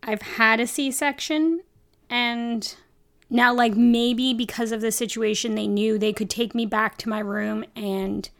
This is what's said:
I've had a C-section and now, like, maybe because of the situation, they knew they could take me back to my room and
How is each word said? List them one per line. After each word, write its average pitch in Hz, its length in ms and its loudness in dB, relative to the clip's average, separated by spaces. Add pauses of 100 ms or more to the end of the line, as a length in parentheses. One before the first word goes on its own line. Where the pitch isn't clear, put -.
I've 214 220 -4
had 226 360 2
a 240 80 0
C-section 302 920 0 (480)
and 233 640 -2 (560)
now, 240 240 4
like, 240 220 4
maybe 240 580 4
because 233 380 -4
of 226 80 -4
the 226 120 0
situation, 220 640 -2
they 214 120 -2
knew 214 300 2
they 214 160 0
could 214 160 -4
take 233 260 -4
me 233 100 0
back 214 340 -2
to 233 100 -6
my 214 100 -2
room 214 460 -4 (100)
and 196 540 -4 (100)